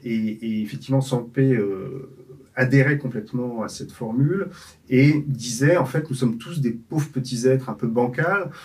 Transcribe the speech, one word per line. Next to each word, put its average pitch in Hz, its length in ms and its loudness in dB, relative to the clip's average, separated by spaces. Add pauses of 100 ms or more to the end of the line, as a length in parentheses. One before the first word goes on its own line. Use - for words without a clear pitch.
Et, 117 80 -4
et 110 480 -2
effectivement, 135 400 -2
Sampé, 131 560 2
euh, 98 520 -4 (460)
adhérait 135 440 4
complètement 117 640 -6
à 101 40 -8
cette - 240 -12
formule 143 560 0 (400)
et 143 380 6
disait, 135 520 2
en - 80 2
fait, « 151 260 -4
Nous - 40 -4
sommes 120 220 0
tous 156 240 -6
des 120 80 2
pauvres - 400 -4
petits 127 380 -2
êtres 131 200 2
un 110 60 -6
peu 117 140 -4
bancals 147 640 0 (140)